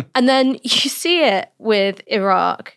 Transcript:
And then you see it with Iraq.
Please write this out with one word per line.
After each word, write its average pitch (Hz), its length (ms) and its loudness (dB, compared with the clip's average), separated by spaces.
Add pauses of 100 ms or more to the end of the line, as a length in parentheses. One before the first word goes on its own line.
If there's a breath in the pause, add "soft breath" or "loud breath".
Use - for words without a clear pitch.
(140)
And 254 140 2
then 262 360 2
you - 260 -2
see 330 340 -2
it 196 340 0
with 196 500 0
Iraq. 190 680 -2